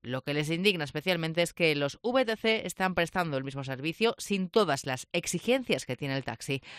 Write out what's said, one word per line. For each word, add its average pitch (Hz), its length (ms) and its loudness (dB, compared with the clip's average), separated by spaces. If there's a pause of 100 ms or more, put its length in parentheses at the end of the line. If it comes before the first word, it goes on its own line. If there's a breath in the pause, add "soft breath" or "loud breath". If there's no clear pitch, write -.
lo 127 180 -4
que 143 140 -4
les 147 160 0
indigna 175 340 2
especialmente 160 560 0
es 170 140 2
que 160 200 4
los 143 280 0
V 247 240 2
T 220 100 -2
C 220 300 0
están 185 280 -2
prestando 170 440 0
el 131 60 -2
mismo 139 200 -6
servicio 151 540 0
sin 190 320 -2
todas 190 340 4
las 127 280 -6
exigencias 185 720 0
que 123 100 -4
tiene 135 220 -4
el 135 60 -4
taxi. 131 360 -6 (180 loud breath)